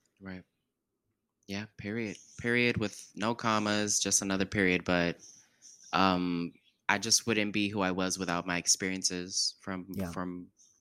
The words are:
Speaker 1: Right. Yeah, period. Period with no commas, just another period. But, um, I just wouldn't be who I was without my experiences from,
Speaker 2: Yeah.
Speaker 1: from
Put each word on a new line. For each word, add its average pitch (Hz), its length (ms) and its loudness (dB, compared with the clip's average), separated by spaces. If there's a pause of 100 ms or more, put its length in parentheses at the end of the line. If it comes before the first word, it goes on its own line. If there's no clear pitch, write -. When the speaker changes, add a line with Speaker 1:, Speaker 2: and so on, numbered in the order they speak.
(200)
Speaker 1:
Right. 92 220 -12 (1080)
Yeah, 101 160 -8 (140)
period. 107 400 -6 (200)
Period 120 380 2
with 107 260 -4 (120)
no 110 200 -2
commas, 104 640 0
just - 220 2
another 98 240 0
period. 92 400 2
But, 87 320 2 (800)
um, 90 580 2 (340)
I 101 120 4
just 110 280 2
wouldn't 107 280 0
be 104 140 2
who 104 120 -2
I 92 120 2
was 92 260 0
without 87 280 -2
my 87 120 -2
experiences 92 1000 -2
from, 92 280 -6
Speaker 2:
Yeah. 95 220 -6
Speaker 1:
from 90 380 -8 (320)